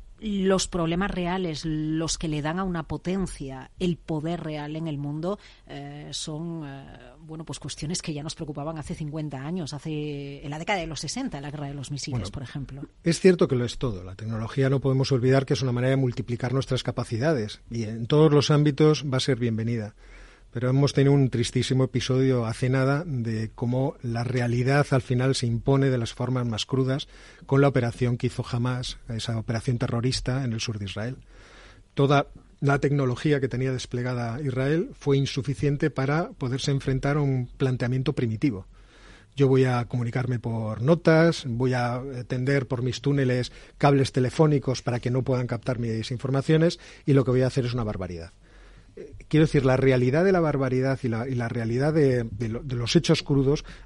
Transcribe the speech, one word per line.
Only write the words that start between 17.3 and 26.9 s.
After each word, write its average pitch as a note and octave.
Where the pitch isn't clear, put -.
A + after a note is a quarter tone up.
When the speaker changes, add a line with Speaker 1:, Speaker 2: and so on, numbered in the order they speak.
Speaker 2:
y A#2
en A2+
todos D3+
los D3
ámbitos D3
va C3
a -
ser C3
bienvenida. A2+
Pero B2+
hemos C3+
tenido C#3
un C#3
tristísimo B2
episodio B2+
hace A2+
nada C3+
de A2+
cómo B2+
la A#2
realidad A#2+
al C3+
final C3
se -
impone C3+
de B2+
las A#2
formas B2
más A2
crudas C3